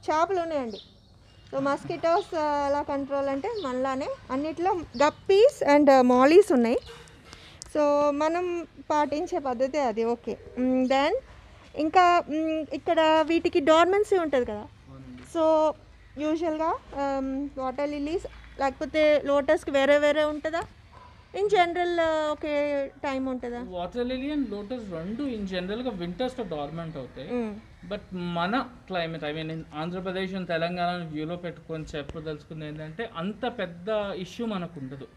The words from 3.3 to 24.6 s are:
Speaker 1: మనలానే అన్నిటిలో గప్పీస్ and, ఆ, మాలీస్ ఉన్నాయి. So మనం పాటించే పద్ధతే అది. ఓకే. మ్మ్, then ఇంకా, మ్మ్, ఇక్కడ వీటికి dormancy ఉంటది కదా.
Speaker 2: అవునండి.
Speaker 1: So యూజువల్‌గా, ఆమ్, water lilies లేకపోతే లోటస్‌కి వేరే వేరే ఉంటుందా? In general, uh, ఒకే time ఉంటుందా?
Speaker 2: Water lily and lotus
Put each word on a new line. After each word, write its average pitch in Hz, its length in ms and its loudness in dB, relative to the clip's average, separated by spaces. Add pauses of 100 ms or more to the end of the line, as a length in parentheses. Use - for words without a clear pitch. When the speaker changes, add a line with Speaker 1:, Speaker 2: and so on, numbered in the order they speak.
Speaker 1:
మనలానే 262 440 -2 (220)
అన్నిటిలో 320 440 -2
గప్పీస్ 302 1000 4
and, 294 140 8
ఆ, 262 120 10
మాలీస్ 269 500 8
ఉన్నాయి. 247 260 4 (1000)
So 294 340 4
మనం 330 560 0 (240)
పాటించే 302 480 0
పద్ధతే 269 420 0
అది. 226 240 0
ఓకే. 233 320 -4 (220)
మ్మ్, 254 280 2
then 277 300 2 (600)
ఇంకా, 349 520 4
మ్మ్, 311 440 -2
ఇక్కడ 320 540 2
వీటికి 339 340 2
dormancy 349 580 4
ఉంటది 277 260 0
కదా. 214 160 -8
Speaker 2:
అవునండి. - 800 -12
Speaker 1:
So 311 360 4 (480)
యూజువల్‌గా, 320 560 -2 (160)
ఆమ్, 277 540 -2 (100)
water 262 320 -4
lilies 294 340 -4 (360)
లేకపోతే 294 640 2
లోటస్‌కి 285 460 2
వేరే 277 280 4
వేరే 294 260 2
ఉంటుందా? 302 380 -4 (760)
In 381 80 -2
general, 349 560 2
uh, 311 320 0
ఒకే 294 540 -2 (180)
time 269 240 -2
ఉంటుందా? 240 400 -8
Speaker 2:
Water 180 380 -6
lily 262 280 -4
and 269 160 -2
lotus 202 420 -8